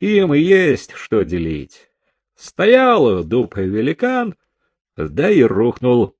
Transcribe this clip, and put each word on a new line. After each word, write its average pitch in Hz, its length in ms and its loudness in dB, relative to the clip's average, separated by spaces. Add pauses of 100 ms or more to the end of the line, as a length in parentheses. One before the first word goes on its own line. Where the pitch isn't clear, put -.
Им 196 340 0
и 147 60 2
есть 175 520 0
что - 300 -4
делить. 80 680 -8 (460)
Стоял 202 880 0
дуб-великан, 123 1120 -4 (600)
да 85 340 -2
и 175 120 4
рухнул. 117 760 0